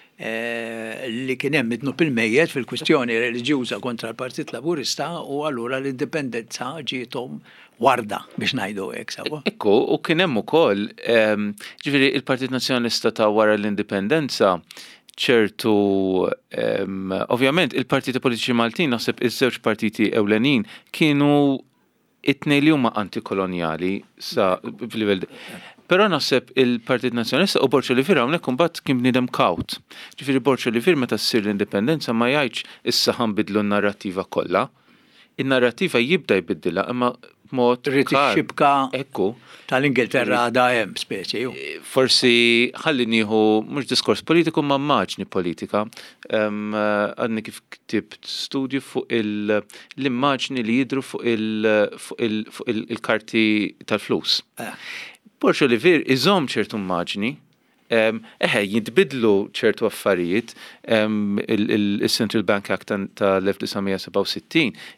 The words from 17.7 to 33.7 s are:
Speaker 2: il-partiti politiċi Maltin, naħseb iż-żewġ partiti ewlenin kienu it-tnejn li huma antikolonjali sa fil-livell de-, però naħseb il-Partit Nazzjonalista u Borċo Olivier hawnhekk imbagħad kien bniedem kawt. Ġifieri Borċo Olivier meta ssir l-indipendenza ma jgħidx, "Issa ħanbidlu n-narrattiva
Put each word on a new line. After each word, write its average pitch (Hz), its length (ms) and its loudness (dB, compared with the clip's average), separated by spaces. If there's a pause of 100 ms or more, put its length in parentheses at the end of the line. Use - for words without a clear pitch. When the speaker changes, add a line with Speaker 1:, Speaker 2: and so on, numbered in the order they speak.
Speaker 2:
il-partiti 131 440 -2
politiċi 120 360 0
Maltin, 117 360 0
naħseb 113 320 -4
iż-żewġ 117 360 0
partiti 104 560 0
ewlenin 110 480 2 (280)
kienu 143 640 2 (680)
it-tnejn 143 400 0
li 151 80 6
huma 131 240 2
antikolonjali 92 1000 -2 (180)
sa 95 440 0
fil-livell 110 640 -4
de-, - 40 -14 (600)
però 190 200 6
naħseb 131 420 0 (100)
il-Partit 120 540 0
Nazzjonalista 131 480 2
u 131 60 4
Borċo 131 260 2
Olivier 135 260 4
hawnhekk 139 300 -2
imbagħad 160 340 0
kien 131 140 0
bniedem 127 340 2
kawt. - 460 0 (400)
Ġifieri 135 260 0
Borċo 127 240 2
Olivier 120 300 2
meta 117 180 0
ssir - 240 0
l-indipendenza 104 720 -2
ma 120 160 2
jgħidx, 139 320 -2 (300)
"Issa - 260 0
ħanbidlu 104 460 0
n-narrattiva 101 640 -2